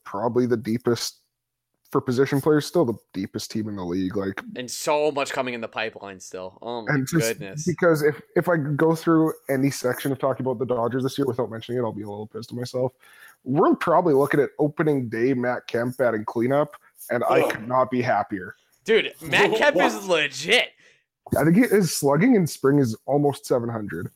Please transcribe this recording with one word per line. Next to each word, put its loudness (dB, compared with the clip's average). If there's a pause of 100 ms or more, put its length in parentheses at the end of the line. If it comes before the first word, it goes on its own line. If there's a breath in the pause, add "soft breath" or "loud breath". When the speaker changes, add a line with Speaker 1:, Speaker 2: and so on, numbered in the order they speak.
Speaker 1:
probably 0
the 2
deepest -2 (720)
for 0
position 0
players, 2
still 2
the -2 (200)
deepest -6
team -4
in -10
the -8
league. -2
Like, -4 (140)
Speaker 2:
And -10
so 0
much -4
coming -4
in -8
the -8
pipeline -10
still. -14
Oh -8
my -2
Speaker 1:
and -2
just 0 (100)
Speaker 2:
goodness. -10
Speaker 1:
because 2
if, 0 (160)
if 0
I 2
go 2
through 2 (160)
any 0
section -4
of -4
talking -2
about -2
the -4
Dodgers -2
this -4
year 0
without -2
mentioning -6
it, 0
I'll -4
be -10
a -12
little -10
pissed -14
at -8
myself. -4 (520 loud breath)
We're 4
probably 2
looking 4
at 0
opening 0
day 0
Matt -2
Kemp -4
batting 0
cleanup, 0 (340 loud breath)
and 0
I 4
Speaker 3:
Ugh. 0
Speaker 1:
could -8
not 2
be 0
happier. -2 (280)
Speaker 2:
Dude, 2 (100)
Matt 2
Speaker 3:
Wha-, 0
Speaker 2:
Kemp 4
Speaker 3:
what? 4
Speaker 2:
is -4
legit. 0 (680 soft breath)
Speaker 1:
I 4
think 4 (140)
his 4
slugging 4
in 4
spring 2
is 0 (100)
almost 0
seven 0
hundred. -8